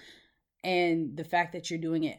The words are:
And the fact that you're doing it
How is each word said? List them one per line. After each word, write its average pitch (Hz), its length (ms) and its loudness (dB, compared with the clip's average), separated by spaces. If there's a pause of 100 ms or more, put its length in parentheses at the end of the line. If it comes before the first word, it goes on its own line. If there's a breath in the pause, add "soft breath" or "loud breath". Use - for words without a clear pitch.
(640 loud breath)
And 170 500 2
the 160 80 -6
fact 170 300 0
that 175 160 -8
you're 165 100 -4
doing 160 240 0
it 143 160 -2